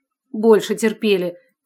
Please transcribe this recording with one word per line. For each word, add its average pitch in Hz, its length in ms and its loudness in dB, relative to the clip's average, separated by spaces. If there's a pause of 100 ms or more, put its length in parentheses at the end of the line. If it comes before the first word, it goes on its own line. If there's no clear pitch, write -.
(300)
Больше 214 460 0
терпели. 196 600 -2 (300)